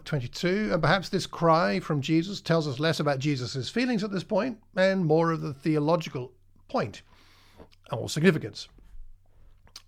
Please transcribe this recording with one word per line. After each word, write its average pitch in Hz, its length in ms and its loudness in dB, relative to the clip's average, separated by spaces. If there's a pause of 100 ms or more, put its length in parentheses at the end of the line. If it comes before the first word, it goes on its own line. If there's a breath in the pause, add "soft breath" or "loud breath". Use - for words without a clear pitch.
twenty-two, 180 640 -2
and 180 100 0
perhaps 160 280 2
this 185 160 -2
cry 175 540 2
from 160 200 -2
Jesus 165 400 0
tells 165 280 0
us 131 120 -4
less 156 200 0
about 147 200 0
Jesus' 127 500 -2
feelings 240 340 0
at 214 80 -4
this 190 120 -4
point 220 360 -2 (180)
and 190 260 4
more 165 280 4
of 156 100 -2
the 156 120 -6
theological 151 800 0 (380)
point 160 320 -4 (880 loud breath)
or 110 160 -6
significance 147 600 0 (1200)